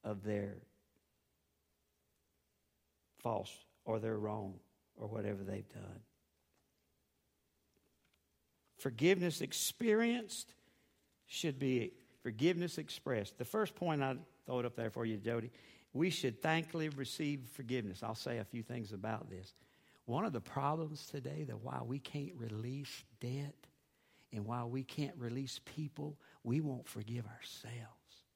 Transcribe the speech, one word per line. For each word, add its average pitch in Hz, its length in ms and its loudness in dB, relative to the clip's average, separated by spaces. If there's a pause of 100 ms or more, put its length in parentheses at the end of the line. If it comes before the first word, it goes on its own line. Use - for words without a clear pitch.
of 101 220 -2
their 101 320 0 (2750)
faults 104 320 0 (320)
or 110 140 2
their 110 200 0
wrong 104 400 -2 (380)
or 113 100 -6
whatever 104 360 -2
they've 101 260 -4
done. 98 320 -12 (2750)
Forgiveness 160 600 6
experienced 226 1120 2 (720)
should 143 320 0
be 127 340 4 (300)
forgiveness 165 560 4
expressed. 127 600 -2
The 123 60 -2
first 208 320 0
point, 156 260 2
I 135 140 2 (300)
throw 127 120 0
it 123 80 2
up 120 80 -4
there 113 160 0
for 117 140 -2
you, 110 140 0
Jody. 113 340 0 (400)
We 170 180 4
should 127 320 0
thankfully 160 460 4
receive 139 640 -2
forgiveness. 117 500 -2
I'll 113 140 -2
say 120 220 -2
a 107 60 -2
few 117 180 -4
things 110 300 -4
about 110 380 -4
this. 92 240 -12 (520)
One 135 180 2
of 202 80 0
the 117 80 -2
problems 151 680 -2
today 147 380 -4
that 113 180 -6
why 131 220 -4
we 127 160 -2
can't - 360 -6
release 117 680 -4 (160)
debt 139 340 -4 (800)
and 104 140 -2
why 120 180 0
we 127 180 0
can't 143 360 -2
release 127 460 -2
people, 151 520 -4 (260)
we 123 180 4
won't 135 280 -2
forgive 113 380 -4
ourselves. - 1000 -12 (120)